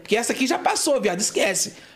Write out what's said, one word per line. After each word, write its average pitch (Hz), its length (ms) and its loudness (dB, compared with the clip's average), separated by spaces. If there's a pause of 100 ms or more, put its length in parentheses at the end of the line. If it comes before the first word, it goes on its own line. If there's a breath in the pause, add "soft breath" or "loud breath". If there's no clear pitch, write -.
Porque - 160 0
essa 240 160 -2
aqui 262 120 0
já 320 140 0
passou, 285 400 2
viado, 196 220 0
esquece. - 540 -2 (200 loud breath)